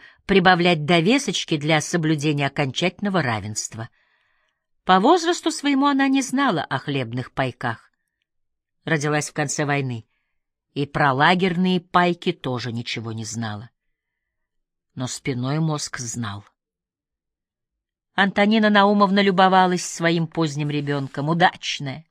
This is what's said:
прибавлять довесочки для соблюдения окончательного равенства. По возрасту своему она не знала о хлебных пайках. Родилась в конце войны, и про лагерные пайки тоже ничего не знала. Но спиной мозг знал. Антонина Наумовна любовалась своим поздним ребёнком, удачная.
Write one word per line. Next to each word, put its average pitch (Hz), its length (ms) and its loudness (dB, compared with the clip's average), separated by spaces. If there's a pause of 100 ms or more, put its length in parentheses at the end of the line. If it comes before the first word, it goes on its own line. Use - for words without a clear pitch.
(260)
прибавлять 180 600 4
довесочки 175 720 2
для 151 240 0
соблюдения 151 680 0
окончательного 175 760 -2
равенства. 110 680 -6 (960)
По 185 140 4
возрасту 330 520 2
своему 285 340 0
она 277 220 2
не 269 140 2
знала 254 420 0
о 139 160 -4
хлебных 127 540 -6
пайках. 123 580 -6 (920)
Родилась 151 440 -2
в - 40 -18
конце 151 320 -4
войны, 135 420 -4 (680)
и 143 120 -4
про 143 260 0
лагерные 180 680 2
пайки 175 500 0
тоже 127 400 -6
ничего 117 400 -8
не 110 140 -8
знала. 110 440 -8 (1300)
Но 127 120 -6
спиной 131 520 -4
мозг 156 400 -4
знал. 110 460 -10 (1700)
Антонина 208 540 2
Наумовна 202 520 4
любовалась 185 640 4
своим 170 420 -2
поздним 151 420 -4
ребёнком, 143 600 -4
удачная. 160 800 -2